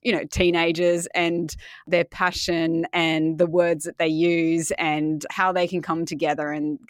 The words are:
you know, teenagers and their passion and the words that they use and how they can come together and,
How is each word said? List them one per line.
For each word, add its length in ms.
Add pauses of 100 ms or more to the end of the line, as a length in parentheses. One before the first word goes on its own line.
you 100
know, 180
teenagers 840
and 420 (300)
their 180
passion 880
and 460
the 80
words 380
that 120
they 100
use 680
and 580
how 200
they 160
can 140
come 240
together 460
and, 280 (120)